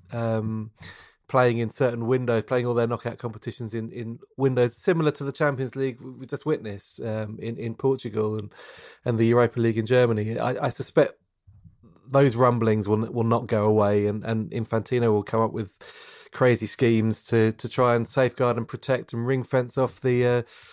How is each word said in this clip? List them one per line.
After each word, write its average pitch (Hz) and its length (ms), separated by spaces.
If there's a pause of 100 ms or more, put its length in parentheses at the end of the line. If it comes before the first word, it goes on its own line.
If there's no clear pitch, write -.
(140)
um, 110 560 (580)
playing 123 320
in 113 100
certain 117 380
windows, 120 360
playing 123 220
all 120 80
their 117 140
knockout 117 300
competitions 113 560
in, 113 180
in 117 280 (160)
windows 123 400
similar 160 360
to 143 120
the 139 80
Champions 135 460
League 135 240
we 131 240
just 131 200
witnessed, 110 540
um, 110 420
in, 117 160
in 117 160
Portugal 110 640
and, 104 160 (520)
and 120 120
the 113 80
Europa 117 340
League 113 180
in 110 80
Germany. 113 520
I, 123 280
I 131 40
suspect - 440 (920)
those 135 300
rumblings 113 500
will, 107 240
will 117 140
not 113 240
go 107 180
away, 104 420
and, 104 180
and 110 260
Infantino 113 640
will 104 100
come 110 160
up 113 140
with - 800
crazy 120 320
schemes 110 640
to, 110 260
to - 160
try 123 260
and 113 100
safeguard 123 520
and 113 100
protect - 460
and 117 120
ring 127 180
fence 123 340
off 131 240
the, 123 260
uh, 120 140 (320)